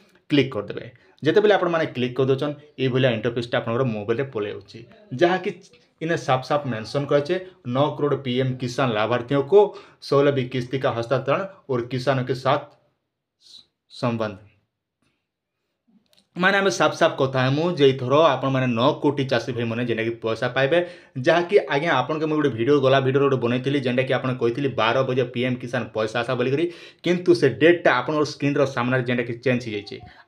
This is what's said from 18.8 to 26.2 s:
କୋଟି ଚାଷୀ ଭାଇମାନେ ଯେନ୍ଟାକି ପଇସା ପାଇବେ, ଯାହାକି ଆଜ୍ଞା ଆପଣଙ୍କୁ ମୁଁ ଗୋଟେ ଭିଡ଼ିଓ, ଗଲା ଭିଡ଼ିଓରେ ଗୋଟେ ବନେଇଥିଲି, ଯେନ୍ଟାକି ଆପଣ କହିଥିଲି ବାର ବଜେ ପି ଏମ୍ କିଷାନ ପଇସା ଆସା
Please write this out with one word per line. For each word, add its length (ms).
କୋଟି 260
ଚାଷୀ 260
ଭାଇମାନେ 340
ଯେନ୍ଟାକି 300
ପଇସା 340
ପାଇବେ, 300
ଯାହାକି 380
ଆଜ୍ଞା 260
ଆପଣଙ୍କୁ 340
ମୁଁ 100
ଗୋଟେ 120
ଭିଡ଼ିଓ, 300
ଗଲା 200
ଭିଡ଼ିଓରେ 260
ଗୋଟେ 160
ବନେଇଥିଲି, 380
ଯେନ୍ଟାକି 340
ଆପଣ 200
କହିଥିଲି 360
ବାର 340
ବଜେ 200
ପି 200
ଏମ୍ 140
କିଷାନ 260
ପଇସା 260
ଆସା 160